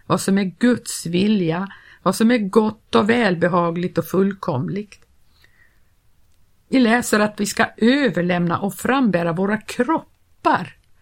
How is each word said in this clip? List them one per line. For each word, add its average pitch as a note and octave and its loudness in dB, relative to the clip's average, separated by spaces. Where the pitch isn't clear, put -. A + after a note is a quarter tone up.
vad F#3 0
som G3 2
är G3+ 0
Guds - 0
vilja, F3+ 0
vad F#3+ 0
som A3+ 2
är B3 2
gott G#3+ -2
och A3 2
välbehagligt F3 0
och E3 -2
fullkomligt." F#3 -4
Vi C4 4
läser A#3 2
att G#3 -2
vi G#3 -2
ska - 0
överlämna F3 2
och G3 -4
frambära G3 0
våra G3 -2
kroppar B3 -2